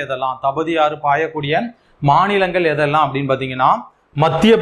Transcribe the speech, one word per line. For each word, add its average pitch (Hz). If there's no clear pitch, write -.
எதெல்லாம்? 131
தபதி 156
ஆறு 151
பாயக்கூடிய 151
மாநிலங்கள் 180
எதெல்லாம் 151
அப்படின்னு 139
பாத்தீங்கன்னா 131
மத்திய 202